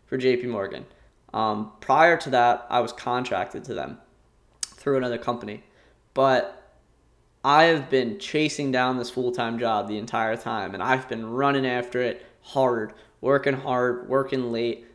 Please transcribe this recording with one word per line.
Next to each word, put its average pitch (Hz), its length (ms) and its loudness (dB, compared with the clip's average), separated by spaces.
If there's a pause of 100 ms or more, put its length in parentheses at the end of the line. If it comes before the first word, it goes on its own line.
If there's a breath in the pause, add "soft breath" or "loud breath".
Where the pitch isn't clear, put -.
for 135 120 -4
J 127 200 4
P 123 100 -4
Morgan. 98 380 -6 (480 soft breath)
Um, 107 460 -2
prior 160 380 6
to 151 140 -8
that, 120 380 4
I 120 100 2
was 113 120 -2
contracted 120 720 -4
to 131 80 -10
them 71 260 -8 (640)
through - 340 -2
another 123 200 -2
company. 110 460 -6 (500 soft breath)
But - 600 2 (680)
I 147 220 8
have 156 240 2
been 117 300 0
chasing 147 520 -2
down 127 260 0
this 120 120 -6
full-time 120 500 -2
job 110 280 0
the 107 100 -6
entire 113 380 -2
time, 110 380 -6
and 92 80 -8
I've 131 260 0
been 113 220 -8
running 135 360 0
after 123 360 -2
it 120 240 -4 (160 loud breath)
hard, 120 520 0 (280 soft breath)
working 139 320 2
hard, 123 560 -2
working 131 420 -2
late, 117 440 -4